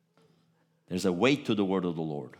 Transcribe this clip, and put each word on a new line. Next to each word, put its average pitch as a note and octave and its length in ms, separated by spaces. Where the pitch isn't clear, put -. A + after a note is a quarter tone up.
There's F2+ 160
a A#2 60
weight B2 340
to A#2+ 100
the G#2 80
word F#2+ 220
of F2 100
the E2 60
Lord. D2 380